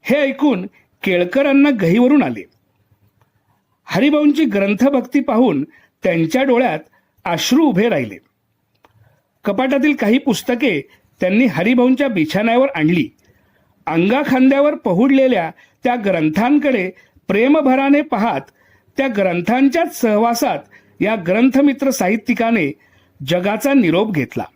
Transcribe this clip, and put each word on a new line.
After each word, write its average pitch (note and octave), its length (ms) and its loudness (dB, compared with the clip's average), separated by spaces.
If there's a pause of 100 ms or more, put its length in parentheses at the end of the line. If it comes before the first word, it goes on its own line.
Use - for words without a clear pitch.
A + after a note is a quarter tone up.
हे B3+ 140 0
ऐकून C4+ 500 -2 (360)
केळकरांना C4+ 680 2 (100)
गहिवरून A#3+ 420 2
आले. A#2 200 -6 (1400)
हरिभाऊंची D4 600 0
ग्रंथभक्ती G#3+ 760 -2
पाहून A3 440 0 (380)
त्यांच्या E3+ 400 0
डोळ्यात A#3 360 0 (460)
अश्रू F#3+ 380 0
उभे A3+ 260 2
राहिले. B2 280 -4 (1300)
कपाटातील C4+ 500 0
काही A3+ 240 0
पुस्तके A#3 720 -2 (320)
त्यांनी G3+ 260 2
हरिभाऊंच्या B3 600 0
बिछाण्यावर A3+ 680 0
आणली. D#3+ 340 0 (800)
अंगाखांद्यावर C4 880 0
पहुडलेल्या A#3+ 760 0 (340)
त्या A#3+ 100 0 (100)
ग्रंथांकडे G3 840 0 (380)
प्रेमभराने C4+ 720 2
पाहत A3 400 -2 (560)
त्या C4+ 200 0
ग्रंथांच्याच A#3+ 840 0
सहवासात A3+ 580 0 (420)
या G#3+ 160 0 (100)
ग्रंथमित्र C4+ 640 2
साहित्यिकाने A3 840 -2 (540)
जगाचा G3+ 480 -2
निरोप G#3 360 2
घेतला. B2 340 -6 (120)